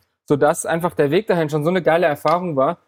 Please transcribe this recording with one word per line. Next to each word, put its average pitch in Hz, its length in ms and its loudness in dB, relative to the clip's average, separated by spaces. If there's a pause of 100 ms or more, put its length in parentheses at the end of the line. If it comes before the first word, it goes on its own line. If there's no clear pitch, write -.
(260)
sodass 147 400 0
einfach 165 280 -2
der 147 160 0
Weg 185 160 0
dahin 170 220 0
schon 151 160 -2
so 165 60 0
eine 185 100 0
geile 165 240 2
Erfahrung 165 500 0
war 139 340 0